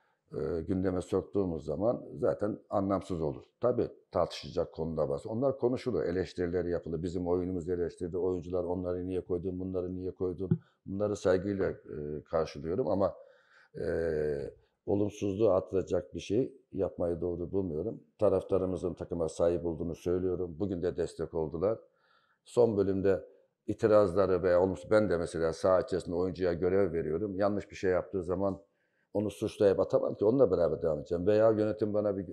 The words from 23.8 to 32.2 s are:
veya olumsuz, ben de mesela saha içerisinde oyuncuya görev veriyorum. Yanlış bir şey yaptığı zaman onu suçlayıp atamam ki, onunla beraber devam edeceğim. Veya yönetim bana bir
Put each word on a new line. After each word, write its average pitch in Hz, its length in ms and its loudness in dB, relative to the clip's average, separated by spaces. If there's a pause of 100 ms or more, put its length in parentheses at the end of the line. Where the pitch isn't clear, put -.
veya 90 180 6
olumsuz, 92 300 0
ben 107 180 4
de 85 80 2
mesela 82 360 -2
saha 92 280 4
içerisinde 87 340 -2
oyuncuya 87 380 0
görev 90 400 2
veriyorum. 82 420 -2
Yanlış 101 360 -2
bir - 40 -16
şey 95 160 0
yaptığı 90 320 0
zaman 92 380 -2 (520)
onu 104 180 0
suçlayıp 98 480 2
atamam - 360 2
ki, 101 100 2
onunla 117 260 6
beraber 82 300 2
devam 78 180 0
edeceğim. 87 280 -2
Veya 107 240 6
yönetim 107 420 0
bana 104 240 0
bir 98 160 -6